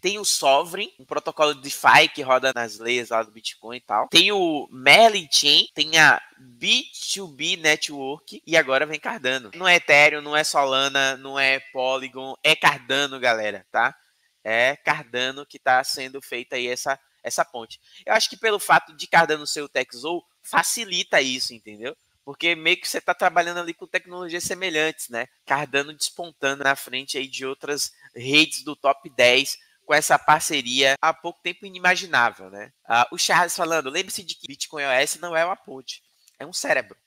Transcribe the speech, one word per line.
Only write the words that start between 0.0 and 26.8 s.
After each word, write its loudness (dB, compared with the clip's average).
Tem -2
o -10
Sovereign, 0
um -20
protocolo -2
DeFi 2
que -10
roda 2
nas -8
layers -2
lá 0
do -20
Bitcoin -14
e -16
tal. -2
Tem 4
o -2
Merlin 4
Chain, 2
tem 0
a 6
B -4
two -8
B -6
Network -4
e 0
agora 2
vem -10
Cardano. -4
Não -2
é 6
Ethereum, 4
não -2
é 2
Solana, 0
não -10
é 2
Polygon, -4
é 6
Cardano, 0
galera, 0
tá? 0
É 2
Cardano -4
que -20
tá 2
sendo -8
feita -10
aí -4
essa, -4
essa -2
ponte. -14
Eu 0
acho 2
que -16
pelo -2
fato 2
de -12
Cardano 2
ser -6
o -10
Tech -6
Zoo, -6
facilita -2
isso, -4
entendeu? -14
Porque -2
meio -2
que -10
você -6
tá -4
trabalhando 0
ali -8
com -20
tecnologias -8
semelhantes, -4
né? -8
Cardano -2
despontando -6
na 2
frente -8